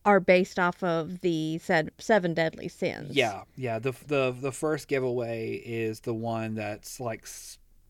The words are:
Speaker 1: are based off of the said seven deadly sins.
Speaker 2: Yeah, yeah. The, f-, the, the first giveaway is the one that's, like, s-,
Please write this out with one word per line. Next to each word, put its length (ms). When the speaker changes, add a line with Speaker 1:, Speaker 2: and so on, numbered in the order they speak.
Speaker 1:
are 140
based 400
off 240
of 380
the 380
said 380
seven 360
deadly 340
sins. 480
Speaker 2:
Yeah, 280
yeah. 240
The, 100
f-, 180
the, 300
the 140
first 380
giveaway 640
is 360
the 120
one 420
that's, 440
like, 240
s-, 340